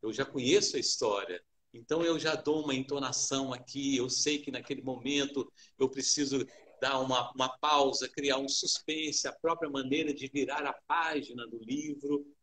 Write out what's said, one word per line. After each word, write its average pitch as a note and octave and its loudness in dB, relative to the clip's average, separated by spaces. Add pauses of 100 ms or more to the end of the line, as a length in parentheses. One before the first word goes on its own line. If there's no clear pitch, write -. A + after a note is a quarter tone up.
Eu A2 -4
já C3 -2
conheço C#3+ 2
a C#3 0
história, G2+ 0 (280)
então D3 -2
eu E3 2
já D#3 0
dou D3+ 2
uma C#3+ 0
entonação C3 -2
aqui, C#3 -2
eu B2 2
sei D3 2
que D3 -8
naquele B2+ -6
momento C3+ -2 (240)
eu C3 4
preciso C3+ 0 (380)
dar C3 2
uma, B2+ 2
uma C3 2 (100)
pausa, C#3 4
criar C#3 0
um C#3 -4
suspense, D#3 -2
a C3 -4
própria E3 -2
maneira C#3 0
de C#3 -6
virar C3+ -2
a C3+ -2 (140)
página C#3+ -2
do A#2 -10
livro. C#3+ -2 (180)